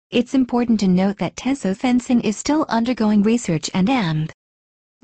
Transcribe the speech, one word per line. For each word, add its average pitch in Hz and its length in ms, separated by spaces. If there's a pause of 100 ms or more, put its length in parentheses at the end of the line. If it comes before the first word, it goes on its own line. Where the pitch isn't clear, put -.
(120)
It's 247 220
important 240 460
to 202 60
note 185 320
that 170 160
tesofensin 247 880
is 214 140
still 302 320
undergoing 220 560
research 208 500
and 190 160
amp 160 400 (720)